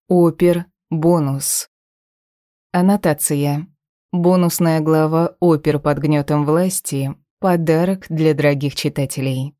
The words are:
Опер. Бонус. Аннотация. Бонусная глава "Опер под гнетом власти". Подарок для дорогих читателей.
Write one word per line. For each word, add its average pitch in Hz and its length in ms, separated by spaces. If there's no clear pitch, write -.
Опер. 175 560
Бонус. 156 800
Аннотация. 156 920
Бонусная 175 680
глава 160 580
"Опер 151 400
под 143 200
гнетом 147 460
власти". 147 720
Подарок 175 680
для 156 240
дорогих 143 420
читателей. 135 840